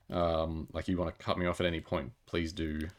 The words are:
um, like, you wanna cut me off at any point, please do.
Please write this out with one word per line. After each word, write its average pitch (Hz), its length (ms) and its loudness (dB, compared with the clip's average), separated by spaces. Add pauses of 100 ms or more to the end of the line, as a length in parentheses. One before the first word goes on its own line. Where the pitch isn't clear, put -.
um, 80 640 2
like, 80 140 -4
you 92 100 2
wanna 85 160 0
cut - 240 -2
me 90 80 2
off 87 160 0
at - 60 4
any 82 120 0
point, 73 320 -2 (140)
please 82 260 0
do. 78 280 -2 (200)